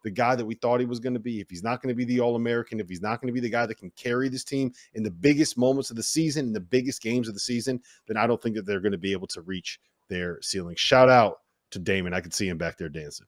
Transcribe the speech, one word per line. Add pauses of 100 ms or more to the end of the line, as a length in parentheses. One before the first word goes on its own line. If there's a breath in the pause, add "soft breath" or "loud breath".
the
guy
that
we
thought
he
was
gonna
be,
if
he's
not
gonna
be
the
All-American,
if
he's
not
gonna
be
the
guy
that
can
carry
this
team (220 soft breath)
in
the
biggest
moments
of
the
season,
in
the
biggest
games
of
the
season, (260 soft breath)
then
I
don't
think
that
they're
gonna
be
able
to
reach (300)
their
ceiling.
Shout
out (300)
to
Damon.
I
can
see
him
back
there
dancing.